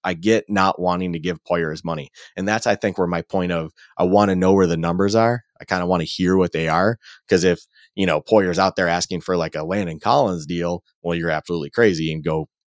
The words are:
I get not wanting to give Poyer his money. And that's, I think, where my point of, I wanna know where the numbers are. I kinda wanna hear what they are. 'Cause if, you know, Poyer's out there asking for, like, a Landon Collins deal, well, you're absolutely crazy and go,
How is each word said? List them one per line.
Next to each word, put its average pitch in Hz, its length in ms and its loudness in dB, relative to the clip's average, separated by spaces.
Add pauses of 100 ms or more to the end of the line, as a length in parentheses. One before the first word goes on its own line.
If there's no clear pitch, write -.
I 92 100 -2
get 101 360 0
not 95 300 0
wanting 90 340 -2
to 82 60 -4
give 85 260 -6
Poyer 82 260 -2
his 78 140 -8
money. 80 260 -8 (240)
And 95 120 -6
that's, 110 200 -2
I 104 80 2
think, 98 220 -4
where 90 100 0
my 87 140 -4
point 90 320 -4
of, 80 180 -6 (260)
I - 60 0
wanna 98 320 4
know 92 180 4
where 95 140 4
the 82 100 0
numbers 90 380 0
are. 117 300 2 (140)
I - 60 -20
kinda 90 220 -2
wanna 87 160 0
hear 92 320 0
what 90 160 2
they 80 160 -2
are. 95 320 0 (300)
'Cause 92 160 4
if, 87 200 0 (300)
you 98 100 -2
know, 78 160 0
Poyer's 92 380 2
out 95 160 2
there 90 140 0
asking 87 320 -2
for, 90 160 -2
like, 80 180 -4
a 78 80 -6
Landon 85 360 -6
Collins 104 460 0
deal, 87 380 -6 (180)
well, 85 160 -4
you're 85 140 -2
absolutely 78 380 -4
crazy 85 420 2
and 78 120 -8
go, 80 260 -2 (200)